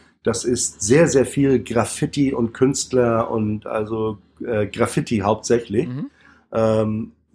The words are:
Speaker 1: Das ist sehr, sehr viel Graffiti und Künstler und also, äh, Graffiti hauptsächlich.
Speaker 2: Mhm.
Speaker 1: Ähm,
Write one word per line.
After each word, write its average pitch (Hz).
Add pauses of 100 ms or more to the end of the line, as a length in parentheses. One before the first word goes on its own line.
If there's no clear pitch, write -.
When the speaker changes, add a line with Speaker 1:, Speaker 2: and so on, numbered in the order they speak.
(240)
Speaker 1:
Das 110
ist -
sehr, 143
sehr 127
viel 135
Graffiti 135
und 117
Künstler 123
und 107
also, 110 (260)
äh, 107
Graffiti 117
hauptsächlich. 107
Speaker 2:
Mhm. 143 (440)
Speaker 1:
Ähm, 110 (240)